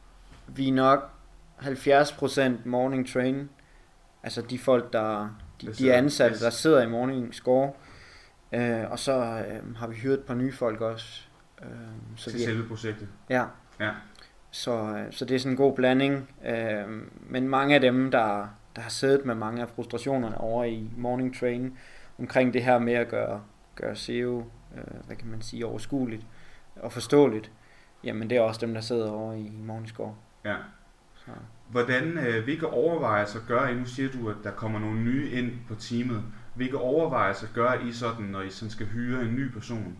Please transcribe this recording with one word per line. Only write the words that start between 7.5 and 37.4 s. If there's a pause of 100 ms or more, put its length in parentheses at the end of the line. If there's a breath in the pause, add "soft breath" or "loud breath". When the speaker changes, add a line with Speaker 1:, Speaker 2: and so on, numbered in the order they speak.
Speaker 1:
Øh,
og
så,
øh,
har
vi
hyret
et
par
nye
folk
også. (400)
Øh, (480)
så
Speaker 2:
Til
Speaker 1:
vi
Speaker 2:
selve
projektet? (220)
Speaker 1:
Ja. (360)
Speaker 2:
Ja. (640 loud breath)
Speaker 1:
Så,
øh,
så
det
er
sådan
en
god
blanding. (160)
Øh, (460)
men
mange
af
dem,
der, (280)
der
har
siddet
med
mange
af
frustrationerne
over
i
Morning
Train, (420 loud breath)
omkring
det
her
med
at
gøre, (340)
gøre
S
E
O, (380)
øh, (220)
hvad
kan
man
sige,
overskueligt (500 soft breath)
og
forståeligt, (520 soft breath)
jamen,
det
er
også
dem,
der
sidder
over
i (120)
Morning
Score. (300)
Speaker 2:
Ja. (720)
Speaker 1:
Så. (400)
Speaker 2:
Hvordan,
øh,
hvilke
overvejelser
gør
I?
Nu
siger
du,
at
der
kommer
nogle
nye
ind (160)
på
teamet. (300 loud breath)
Hvilke
overvejelser